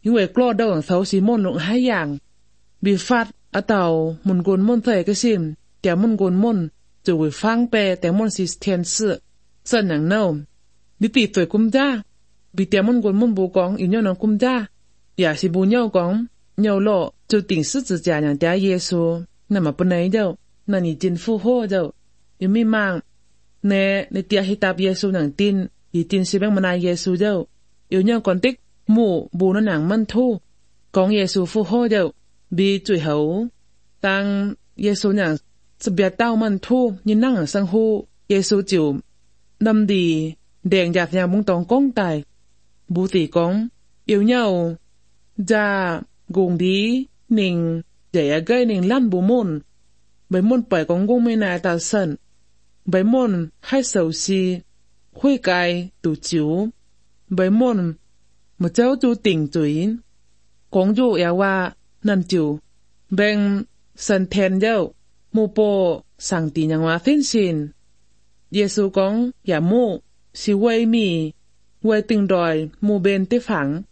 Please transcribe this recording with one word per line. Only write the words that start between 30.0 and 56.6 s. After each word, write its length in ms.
thu, 360
cóng 180
Giê-xu 360
phu 160
hô 260
đâu, 240
bị 340
chửi 160
hấu, 460
tăng 540
Giê-xu 360
nhàng, 240
sập 140
bia 140
tao 280
mân 260
thu, 300
nhìn 160
năng 160
ở 100
sân 200
hô, 380
Giê-xu 340
chịu, 340
nâm 260
đi, 480
Đèn 280
giặt 200
nhà 140
muốn 180
tòng 200
con 280
tài. 320
Bố 180
tỷ 200
con, 420
yêu 160
nhau. 520
Dạ, 640
gồm 300
đi, 480
nình, 540
dạy 180
à 80
gây 280
nình 220
lăn 220
bố 100
môn. 400
Bấy 140
môn 280
bởi 140
con 220
gồm 180
mê 120
nài 220
tà 200
sần. 380
Bấy 200
môn, 440
hai 220
sầu 300
si, 460
khuê 240
cài, 520
tù 120
chiếu. 540